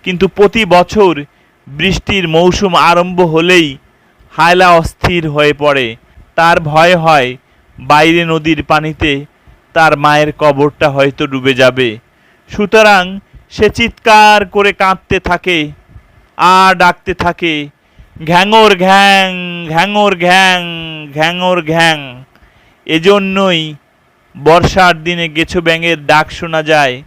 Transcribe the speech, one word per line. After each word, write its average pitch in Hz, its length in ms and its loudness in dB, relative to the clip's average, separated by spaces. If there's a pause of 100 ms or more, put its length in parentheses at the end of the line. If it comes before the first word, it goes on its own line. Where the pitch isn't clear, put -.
কিন্তু 180 260 -2
প্রতি 208 360 0
বছর 175 600 2 (440)
বৃষ্টির 170 600 -4
মৌসুম 175 460 0
আরম্ভ 175 460 0
হলেই 165 580 0 (580)
হায়লা 180 340 2
অস্থির 165 600 -2
হয়ে 147 220 0
পড়ে। 139 440 -2 (380)
তার 170 260 2
ভয় 165 360 2
হয় 147 400 0 (420)
বাইরে 156 460 2
নদীর 156 400 -4
পানিতে 151 600 -4 (480)
তার 156 240 2
মায়ের 147 360 0
কবরটা 147 580 0
হয়তো 139 360 -2
ডুবে 135 280 -2
যাবে। 123 440 0 (500)
সুতরাং 202 720 0 (320)
সে 214 200 -2
চিৎকার 214 760 2
করে 202 260 -2
কাঁদতে 190 480 -4
থাকে 165 520 -4 (640)
আর 185 380 2
ডাকতে 175 400 -2
থাকে, 165 540 -4 (560)
"ঘ্যাঙর 202 520 2
ঘ্যাং, 190 580 2 (340)
ঘ্যাঙর 196 480 0
ঘ্যাং, 180 460 2 (500)
ঘ্যাঙর 175 500 -2
ঘ্যাং।" 151 640 -2 (600)
এজন্যই 185 880 -2 (680)
বর্ষার 170 600 2
দিনে 170 240 -6
গেছো 156 320 -4
ব্যাঙের 165 460 -2
ডাক 151 260 2
শোনা 160 300 -6
যায় 147 440 0